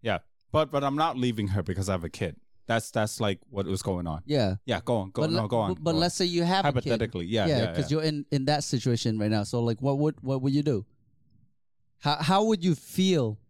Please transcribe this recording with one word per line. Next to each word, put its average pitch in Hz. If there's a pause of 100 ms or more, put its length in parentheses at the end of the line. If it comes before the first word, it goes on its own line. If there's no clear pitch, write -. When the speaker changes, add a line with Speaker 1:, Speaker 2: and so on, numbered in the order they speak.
Speaker 1:
Yeah. 101 (340)
But, 156
but 143
I'm 139
not 156
leaving 117
her 98
because 92
I 101
have 87
a 82
kid. 80 (300)
That's, 113
that's, 107
like, 101 (100)
what 98
was 92
going 90
on. 82
Speaker 2:
Yeah. 113
Speaker 1:
Yeah, 110
go 120
on, 98
go, -
Speaker 2:
But 156
Speaker 1:
no, 170
Speaker 2:
le-, 104
Speaker 1:
go 120
on, 98
Speaker 2:
but 160
Speaker 1:
go 165
on. 160
Speaker 2:
let's 175
say 190
you 170
have 190
a 147
kid. 123
Speaker 1:
Hypothetically, 110
yeah, 104
Speaker 2:
Yeah, 139
Speaker 1:
yeah, -
Speaker 2:
'cause -
Speaker 1:
yeah. 147
Speaker 2:
you're 156
in, 151
in 135
that 147
situation 117
right 104
now. 107
So, 117
like, 117
what 139
would, 151
what 131
would 135
you 147
do? 135 (1120)
How, 147
how 185
would 214
you 180
feel? 151 (120)